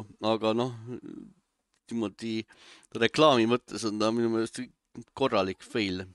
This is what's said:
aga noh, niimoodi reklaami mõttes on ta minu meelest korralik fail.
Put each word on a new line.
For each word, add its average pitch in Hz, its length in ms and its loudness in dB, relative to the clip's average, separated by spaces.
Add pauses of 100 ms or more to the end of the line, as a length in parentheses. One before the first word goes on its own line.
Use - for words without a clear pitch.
(200)
aga 110 320 0
noh, 120 240 -2 (1120)
niimoodi 113 540 -4 (520)
reklaami 117 540 6
mõttes 113 400 -2
on 104 100 -4
ta 107 140 2
minu 117 240 0
meelest 113 240 -4 (560)
korralik 101 480 0
fail. 95 400 -4 (100)